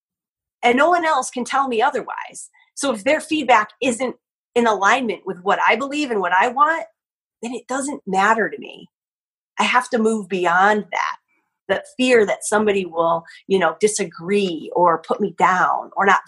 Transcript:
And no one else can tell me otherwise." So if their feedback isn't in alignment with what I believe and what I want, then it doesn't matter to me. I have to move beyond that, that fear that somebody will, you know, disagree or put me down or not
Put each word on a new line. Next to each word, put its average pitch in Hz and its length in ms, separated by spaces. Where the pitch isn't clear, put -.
And 240 160
no 302 120
one 349 140
else 302 280
can 240 140
tell 269 220
me 233 140
otherwise." - 680
So 277 180
if 202 100
their 302 160
feedback 247 520
isn't 247 360
in 240 120
alignment 214 580
with 180 160
what 180 260
I 214 80
believe 277 360
and 208 100
what 175 120
I 196 140
want, 302 380
then 240 120
it - 140
doesn't 269 380
matter 196 440
to - 100
me. - 280
I 208 40
have 240 260
to 254 80
move 220 320
beyond 190 600
that, - 260
that 190 180
fear 254 280
that 202 180
somebody 208 420
will, 165 380
you 190 120
know, 165 200
disagree 180 960
or 170 260
put - 200
me 185 160
down 165 580
or 196 100
not 196 220